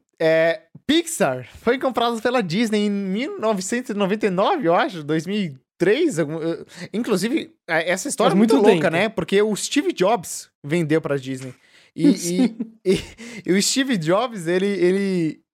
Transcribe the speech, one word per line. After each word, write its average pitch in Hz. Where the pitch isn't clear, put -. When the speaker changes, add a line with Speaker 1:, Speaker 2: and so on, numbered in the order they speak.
Speaker 1:
é, 160
Pixar 190
foi 254
comprado 240
pela 247
Disney 208
em 208
mil 202
novecentos 220
e 214
noventa 208
e 202
nove, 226
eu 165
acho, 190
dois 151
mil 196
e 170
três, 220
algum, 160
eh, 160
inclusive, 226
é, 165
essa 214
história 214
Speaker 2:
Faz 170
Speaker 1:
é -
muito 220
Speaker 2:
muito 233
Speaker 1:
louca, 175
Speaker 2:
tempo. 170
Speaker 1:
né? 220
Porque 196
o 214
Steve 302
Jobs -
vendeu 156
pra 147
Disney. 131
E, 233
Speaker 2:
<laughs> 185
Sim. 180
Speaker 1:
e, 185
e, -
e 160
o 196
Steve 262
Jobs, 190
ele, 185
ele, 185